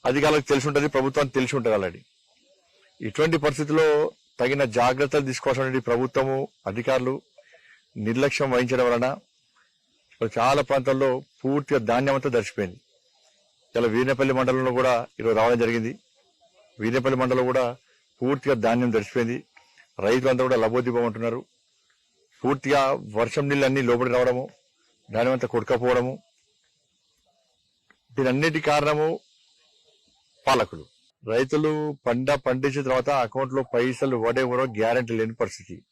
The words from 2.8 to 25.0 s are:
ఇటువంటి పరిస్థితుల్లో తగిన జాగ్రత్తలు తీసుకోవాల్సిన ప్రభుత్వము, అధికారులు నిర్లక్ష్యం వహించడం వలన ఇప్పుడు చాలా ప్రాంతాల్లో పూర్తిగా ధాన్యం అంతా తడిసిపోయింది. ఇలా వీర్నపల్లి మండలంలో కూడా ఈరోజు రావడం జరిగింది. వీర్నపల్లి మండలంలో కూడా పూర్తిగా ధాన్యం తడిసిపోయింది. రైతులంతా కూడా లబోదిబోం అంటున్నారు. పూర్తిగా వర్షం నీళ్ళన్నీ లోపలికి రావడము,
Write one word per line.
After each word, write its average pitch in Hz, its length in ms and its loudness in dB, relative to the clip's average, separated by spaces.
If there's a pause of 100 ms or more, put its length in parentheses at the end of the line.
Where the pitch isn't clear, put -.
ఇటువంటి 160 300 0
పరిస్థితుల్లో 151 500 2 (520)
తగిన 139 240 0
జాగ్రత్తలు 131 640 0
తీసుకోవాల్సిన 131 540 -2
ప్రభుత్వము, 131 680 -2 (200)
అధికారులు 127 540 -2 (760)
నిర్లక్ష్యం 131 540 0
వహించడం 123 340 2
వలన 120 220 2 (1040)
ఇప్పుడు 113 180 -4 (100)
చాలా 139 220 4
ప్రాంతాల్లో 135 480 0 (300)
పూర్తిగా 143 400 0
ధాన్యం 120 360 0
అంతా 135 140 -2
తడిసిపోయింది. 104 480 -4 (1000)
ఇలా 120 120 2
వీర్నపల్లి 127 460 0
మండలంలో 131 460 0
కూడా 127 280 2 (120)
ఈరోజు 113 200 2
రావడం 117 200 4
జరిగింది. 117 320 0 (880)
వీర్నపల్లి 127 420 0
మండలంలో 127 220 2
కూడా 127 220 0 (560)
పూర్తిగా 135 340 0
ధాన్యం 117 360 0
తడిసిపోయింది. 117 460 -2 (600)
రైతులంతా 127 440 2
కూడా 127 120 2
లబోదిబోం 120 500 0
అంటున్నారు. 113 400 -6 (1000)
పూర్తిగా 135 380 2 (380)
వర్షం 139 300 -2
నీళ్ళన్నీ 139 320 2
లోపలికి 120 340 2
రావడము, 127 340 0 (640)